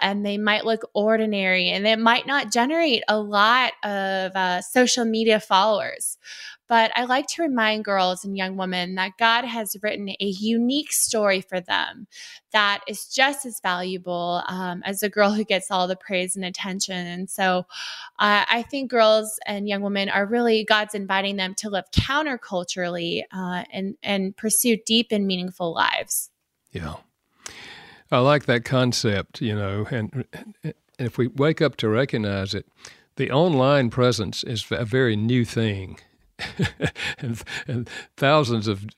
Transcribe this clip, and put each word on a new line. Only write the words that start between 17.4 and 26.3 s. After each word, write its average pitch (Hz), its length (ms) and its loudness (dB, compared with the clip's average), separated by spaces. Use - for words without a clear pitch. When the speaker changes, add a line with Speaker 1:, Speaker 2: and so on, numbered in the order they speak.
Speaker 1:
uh, 208 300 4
I 233 220 2
think 269 200 -6
girls 220 540 4
and 208 240 -6
young 202 140 -2
women 196 260 -2
are 202 160 0
really, 226 400 2
God's 214 300 0
inviting 196 420 -2
them 190 200 -4
to 214 120 -8
live 190 240 -2
counterculturally, 180 1400 -4
uh, 180 400 -6
and, 190 320 -8
and 196 320 -4
pursue 226 520 0
deep 226 240 2
and 202 160 0
meaningful 180 480 -4
lives. - 560 -2